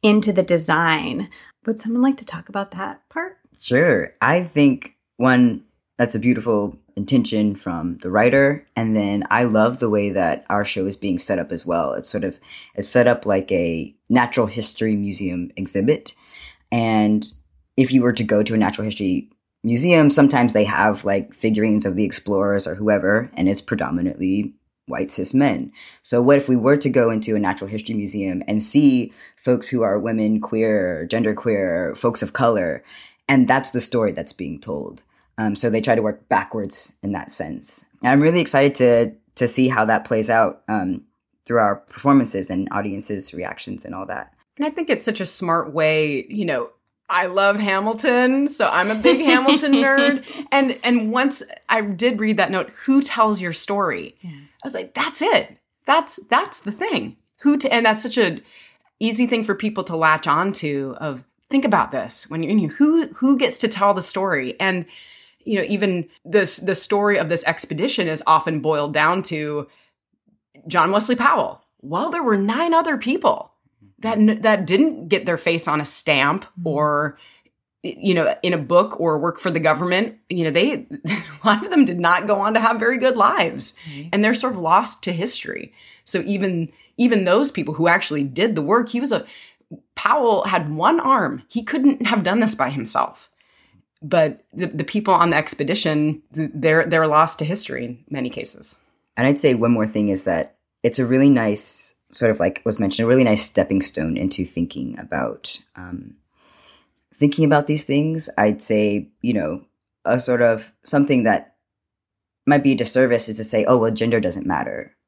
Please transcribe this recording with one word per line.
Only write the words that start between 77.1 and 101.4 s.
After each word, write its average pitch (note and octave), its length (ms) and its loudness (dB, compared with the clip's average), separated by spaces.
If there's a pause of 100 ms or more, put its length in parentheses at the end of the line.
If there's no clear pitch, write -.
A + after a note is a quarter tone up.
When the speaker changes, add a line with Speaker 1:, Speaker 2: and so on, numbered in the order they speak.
Speaker 3:
you G3+ 320 -2
know, E3 280 2
in F3+ 120 0
a E3+ 40 -2
book F3 420 2
or D#3+ 180 0
work E3+ 200 -4
for F#3 120 -2
the D#3+ 100 -2
government. F3+ 580 0 (100)
You F3 160 -2
know, D#3 60 0
they, F3 360 0 (100)
<laughs> - 100 -12
a - 400 -6
lot G#3+ 180 2
of G4 60 -8
them D#4 140 6
did F3 140 -2
not F3 280 2
go G3+ 140 0
on G#3+ 140 0
to A3+ 60 2
have A3+ 180 2
very A#3 200 0
good B3+ 180 2
lives. G#3 580 0 (140)
Speaker 1:
Right. D3 240 -14
Speaker 3:
And G3 120 2
they're A3 100 2
sort B3+ 200 -2
of F#3+ 60 -10
lost F3 440 2
to F3+ 80 -4
history. E3+ 600 -6 (300)
So - 220 -2
even, F#3 460 -2 (240)
even A#3+ 280 4
those G#3+ 260 4
people D3+ 240 -6
who E3 140 0
actually D3+ 360 0
did E3 320 -2
the D#3 60 -4
work, A3 280 0
he A#3+ 100 -2
was B3+ 120 -2
a, F#3 140 -2 (680)
Powell A#3 500 2
had E3 300 -2
one G#3 260 2
arm. A3 480 0
He A#3 140 -6
couldn't C#4 440 2
have G#3+ 160 0
done F#3 160 0
this A3 160 2
by - 160 -2
himself. - 600 -4 (720)
But D#3 500 0
the, F3+ 140 -6
the - 180 -6
people G#3 300 -2
on E3+ 160 4
the D3 60 2
expedition, D3+ 840 -2 (120)
th-, D#3 200 -4
they're, D#3+ 320 2
they're D#3+ 200 2
lost D#3 320 2
to D#3 60 -4
history C3 400 -6
in A#2+ 260 -12
many B2+ 200 -6
cases. - 500 -10 (360)
Speaker 2:
And A#2+ 100 2
I'd C#3+ 120 4
say C#3+ 160 4
one A#2 180 2
more A2 140 2
thing G#2+ 220 0
is F#2+ 160 -2
that E2+ 320 -4 (260)
it's A#2 160 0
a B2+ 80 0
really C3 240 6
nice, A2 640 0 (180)